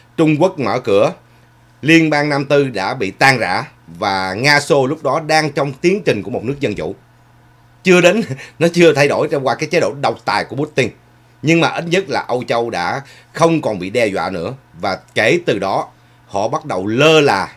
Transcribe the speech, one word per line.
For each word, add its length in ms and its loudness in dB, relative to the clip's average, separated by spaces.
Trung 240 2
Quốc 180 2
mở 200 -2
cửa, 340 2
Liên 280 4
bang 200 0
Nam 160 -2
Tư 240 0
đã 240 -6
bị 180 -6
tan 260 2
rã 260 -2
và 460 -4
Nga 260 4
Xô 260 2
lúc 180 -6
đó 160 -2
đang 320 0
trong 220 -4
tiến 320 0
trình 180 0
của 80 -10
một 120 -6
nước 160 -6
dân 160 -4
chủ. 200 -8
Chưa 180 4
đến, 200 4
<laughs> 200 -20
nó 140 2
chưa 200 6
thay 140 2
đổi 220 -2
qua 120 0
cái 140 -6
chế 100 0
độ 220 0
độc 240 -2
tài 200 0
của 100 -12
Putin. 340 -2
Nhưng 200 2
mà 60 2
ít 200 -6
nhất 220 -2
là 180 -4
Âu 160 -4
Châu 260 -2
đã 320 -4
không 280 2
còn 180 -4
bị 100 -8
đe 180 0
dọa 220 -4
nữa. 240 -6
Và 180 -4
kể 300 2
từ 140 -2
đó, 280 -4
họ 200 -4
bắt 180 -6
đầu 220 -6
lơ 340 4
là 360 0